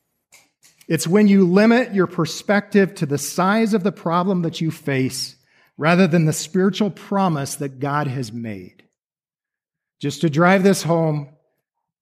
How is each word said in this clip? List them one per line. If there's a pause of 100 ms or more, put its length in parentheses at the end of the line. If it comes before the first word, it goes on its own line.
(880)
It's
when
you
limit
your
perspective
to
the
size
of
the
problem
that
you
face (420)
rather
than
the
spiritual
promise
that
God
has
made. (1160)
Just
to
drive
this
home, (720)